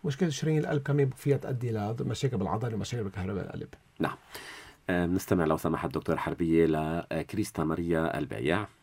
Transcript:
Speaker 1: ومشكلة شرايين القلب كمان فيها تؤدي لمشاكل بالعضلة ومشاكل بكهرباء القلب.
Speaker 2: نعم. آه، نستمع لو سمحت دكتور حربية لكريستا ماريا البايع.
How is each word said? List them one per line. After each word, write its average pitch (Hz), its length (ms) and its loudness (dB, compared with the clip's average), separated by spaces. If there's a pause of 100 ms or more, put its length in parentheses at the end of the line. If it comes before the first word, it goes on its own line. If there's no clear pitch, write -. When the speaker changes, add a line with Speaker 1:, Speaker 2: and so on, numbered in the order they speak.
Speaker 1:
ومشكلة 165 260 0
شرايين 151 300 0
القلب 147 220 0
كمان 143 280 2
فيها 135 280 2
تؤدي 120 340 -4
لمشاكل 110 640 -2
بالعضلة 104 380 -2
ومشاكل 104 280 -4
بكهرباء 95 420 -4
القلب. - 240 -10 (300)
Speaker 2:
نعم. - 160 0 (760)
آه، 90 160 2
نستمع 90 400 2
لو 78 120 4
سمحت 80 360 -2
دكتور 76 240 0
حربية 82 480 4
لكريستا 80 1000 -2
ماريا 80 560 0
البايع. 82 480 0 (160)